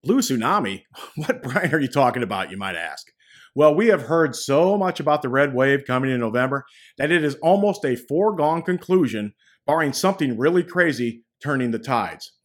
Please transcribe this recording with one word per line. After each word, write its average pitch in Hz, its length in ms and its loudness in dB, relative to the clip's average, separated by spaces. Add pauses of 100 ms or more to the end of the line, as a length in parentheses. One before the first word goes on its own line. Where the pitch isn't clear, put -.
Blue 247 140 2
tsunami? 127 640 -2 (160)
<laughs> - 160 -16
What, - 260 -4
Brian, 143 320 -2
are 160 60 2
you 135 80 0
talking 123 340 0
about, 95 300 -6
you 92 40 -12
might 95 200 -6
ask? 80 320 -10 (480)
Well, 151 180 6
we 220 140 4
have 180 140 4
heard 156 340 0
so 175 420 2
much 185 220 -2
about 147 220 0
the 135 60 -4
red 139 240 2
wave 135 320 2
coming 131 280 -2
in 123 80 0
November 127 440 -2 (320)
that 147 140 -2
it 170 140 2
is 143 120 -2
almost 180 480 2
a 127 120 0
foregone 165 680 0
conclusion, 151 720 0 (320)
barring 151 260 2
something 156 460 0
really 165 240 2
crazy 123 600 -2 (180)
turning 131 300 -2
the 113 80 -4
tides. 107 520 -4 (120)